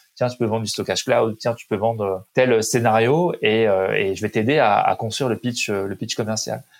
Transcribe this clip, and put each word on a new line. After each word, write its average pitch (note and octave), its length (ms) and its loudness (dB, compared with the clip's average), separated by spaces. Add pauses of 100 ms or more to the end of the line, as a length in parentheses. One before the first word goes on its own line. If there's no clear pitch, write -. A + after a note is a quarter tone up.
(160)
Tiens, B2 140 -2
tu B2 100 -8
peux B2 60 2
vendre A2 180 0
du G#2 40 -4
stockage - 380 -4
cloud, A#2 320 2
tiens, A#2 160 -4
tu - 140 -14
peux - 80 -2
vendre, A2 280 -2
euh, F#2+ 140 -2 (160)
tel A#2+ 300 4
scénario A#2+ 800 2
et, A2+ 240 2
euh, G2 260 2
et G2 220 0
je E2+ 80 -10
vais G#2 60 -2
t'aider A#2 280 0
à, G#2+ 220 4
à G2 160 2
construire A#2+ 340 -4
le G#2+ 80 -2
pitch, A#2+ 320 -6
euh, G2 160 -2
le G2 100 -6
pitch A2 200 -8
commercial. A2 480 -6 (160)